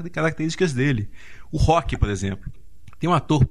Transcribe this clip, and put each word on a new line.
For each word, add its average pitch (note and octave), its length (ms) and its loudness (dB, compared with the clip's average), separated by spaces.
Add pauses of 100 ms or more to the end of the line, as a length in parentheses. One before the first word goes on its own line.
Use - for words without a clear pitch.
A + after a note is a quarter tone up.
características D#3+ 640 0
dele. B2 360 2 (420)
O D#3+ 60 -2
Rock, - 400 4
por G#2 120 2
exemplo. G2 420 -4 (480)
Tem D#3+ 100 0
um F3+ 40 4
ator D3 380 4